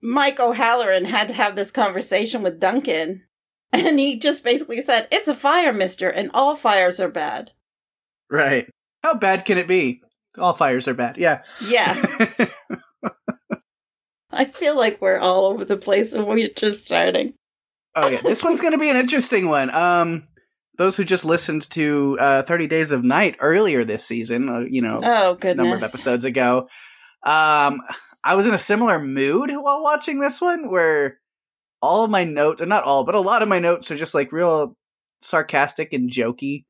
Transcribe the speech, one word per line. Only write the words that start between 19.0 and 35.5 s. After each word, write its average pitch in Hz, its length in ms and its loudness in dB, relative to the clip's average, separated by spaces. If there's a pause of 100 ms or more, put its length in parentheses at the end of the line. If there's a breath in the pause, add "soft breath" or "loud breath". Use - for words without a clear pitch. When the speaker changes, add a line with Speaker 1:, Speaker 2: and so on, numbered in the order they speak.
Speaker 2:
one. 139 240 2
Um, 170 540 0 (500)
those 185 180 2
who 202 80 0
just 180 220 0
listened 160 460 -2
to, 147 480 0
uh, 135 240 2
Thirty 170 240 -2
Days 156 240 0
of 127 120 0
Night 151 360 2
earlier 160 440 2
this 107 220 -6
season, 117 420 -4
uh, 120 120 -4
you 123 220 -4
know, 113 220 -2
Speaker 1:
Oh, - 0 -
Speaker 2:
a - 40 -2
number 214 240 4
of 180 100 -4
Speaker 1:
goodness. - 420 0
Speaker 2:
episodes 120 400 -2
ago, 127 460 0 (540 loud breath)
um, 147 580 2 (420 loud breath)
I 165 120 2
was 202 120 2
in 226 60 2
a 196 40 0
similar 208 420 2
mood 143 540 0
while 285 300 -2
watching 294 360 -2
this 277 200 -2
one, 339 320 -2
where 156 480 0 (640)
all 180 240 2
of 214 40 -2
my 196 140 2
notes, 151 380 0
and 165 80 -4
not 208 160 2
all, 135 180 2
but 190 120 0
a 208 60 4
lot 214 200 2
of 214 80 0
my 185 100 2
notes 170 320 -2
are 151 60 -8
just, 156 160 -6
like, 143 180 -2
real 156 460 0 (440)
sarcastic 156 720 -2